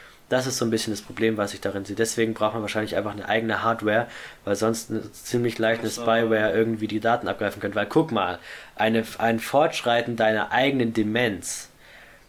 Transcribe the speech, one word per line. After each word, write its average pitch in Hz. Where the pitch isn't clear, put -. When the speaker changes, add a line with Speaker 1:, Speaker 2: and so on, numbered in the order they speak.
Speaker 1:
Das 127
ist 123
so 120
ein 113
bisschen 110
das 101
Problem, 110
was 101
ich -
darin 98
sehe. 101
Deswegen 113
braucht 107
man 113
wahrscheinlich 107
einfach 104
eine 101
eigene 110
Hardware, 113
weil 101
sonst 113
eine 110
ziemlich 120
leicht 113
eine 113
Speaker 2:
Ach -
so. 120
Speaker 1:
Spyware 113
irgendwie 110
die 107
Daten 113
abgreifen 101
könnte. 101
Weil 101
guck 156
mal, 90
eine, 113
ein 113
Fortschreiten 120
deiner 110
eigenen 123
Demenz, 107